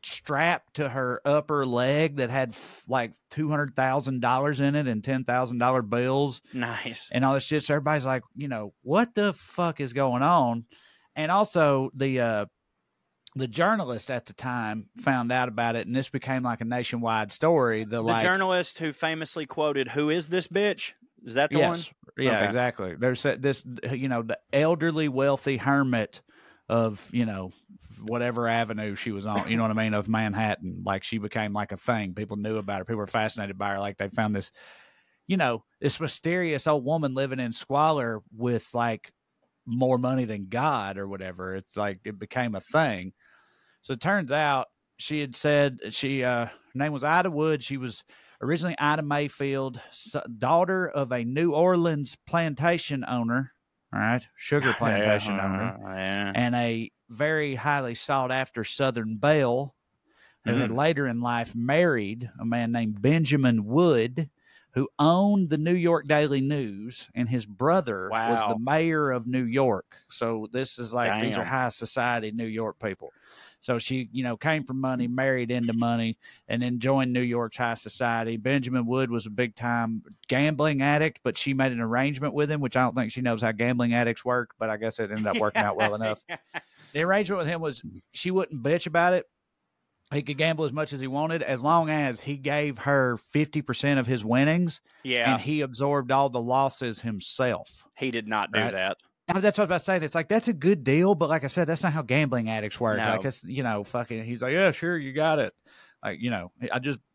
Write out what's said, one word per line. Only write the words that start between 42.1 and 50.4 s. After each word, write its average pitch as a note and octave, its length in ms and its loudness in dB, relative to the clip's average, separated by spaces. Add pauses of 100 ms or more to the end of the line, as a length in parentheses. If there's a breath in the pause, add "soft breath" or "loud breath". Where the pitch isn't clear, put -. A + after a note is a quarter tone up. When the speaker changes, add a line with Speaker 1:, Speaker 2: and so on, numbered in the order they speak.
Speaker 1:
became A#2 360 -4
a F#2+ 60 -6
thing. A2 520 -2 (680 soft breath)
So C3+ 120 -8
it A#2+ 80 -8
turns E3+ 300 0
out C#3+ 360 2 (300)
she D3+ 240 -6
had C3+ 140 -6
said C#3+ 440 4 (120)
she, C3+ 320 -2
uh, A#2+ 220 2
her - 60 -12 (240 loud breath)
name D3 180 -2
was C3 100 -4
Ida F3 280 2
Wood. D3+ 320 0
She C#3 140 -6
was B2 260 -8 (380 soft breath)
originally D#3+ 360 -2
Ida D3+ 260 2
Mayfield, C#3 760 -2 (100)
s-, - 260 -16 (220)
daughter F3 520 4